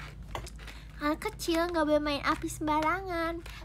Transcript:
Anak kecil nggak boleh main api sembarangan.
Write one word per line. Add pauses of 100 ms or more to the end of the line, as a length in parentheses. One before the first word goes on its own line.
(960)
Anak
kecil
nggak
boleh
main
api
sembarangan. (240)